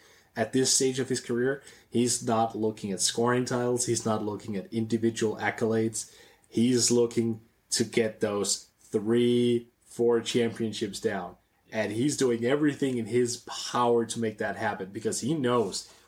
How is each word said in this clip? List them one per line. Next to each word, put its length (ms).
at 160
this 220
stage 260
of 80
his 140
career, 420
he's 380
not 300
looking 340
at 100
scoring 440
titles. 400
He's 200
not 200
looking 320
at 160
individual 640
accolades. 760
He's 420
looking 480
to 140
get 340
those 480
three, 760
four 360
championships 800
down. 360
And 200
he's 260
doing 280
everything 520
in 100
his 300
power 340
to 140
make 180
that 200
happen 360
because 280
he 120
knows 560